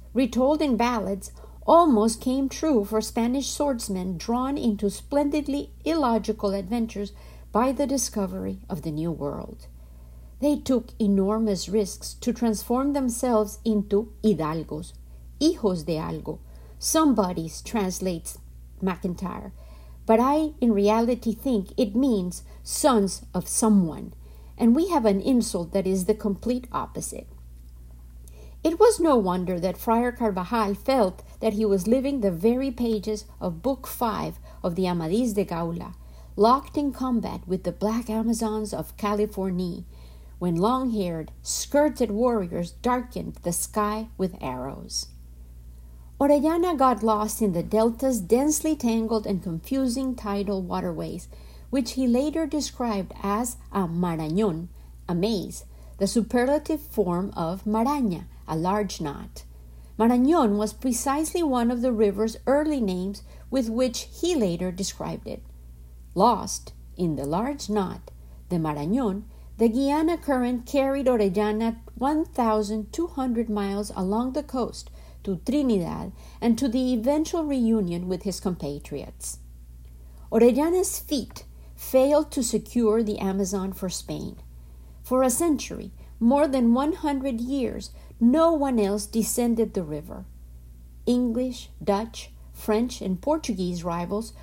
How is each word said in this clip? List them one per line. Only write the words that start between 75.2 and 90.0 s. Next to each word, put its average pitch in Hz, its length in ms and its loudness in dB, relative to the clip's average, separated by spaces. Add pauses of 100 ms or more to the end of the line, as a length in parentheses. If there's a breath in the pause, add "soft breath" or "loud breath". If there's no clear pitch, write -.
to 196 120 -2 (100)
Trinidad 190 640 0 (300 loud breath)
and 233 160 4
to 277 100 0
the 254 260 0
eventual 302 500 0
reunion 220 640 0
with 180 160 -4
his 190 160 -4
compatriots. 147 1000 -8 (920 soft breath)
Orellana's 269 640 4
feet - 460 -6 (320 soft breath)
failed 285 560 4
to 277 100 -2
secure 226 640 2
the 208 160 -2
Amazon 190 540 -2
for 185 160 -6
Spain. - 480 -8 (640 soft breath)
For 254 180 2
a 262 80 4
century, 269 600 0 (280 soft breath)
more 285 280 6
than 247 260 4
one 294 200 4
hundred 269 480 -2
years, 254 500 -4 (300 loud breath)
no 320 300 6
one 277 280 2
else 202 260 2
descended 226 680 0
the 185 100 -2
river. 156 420 -8 (800)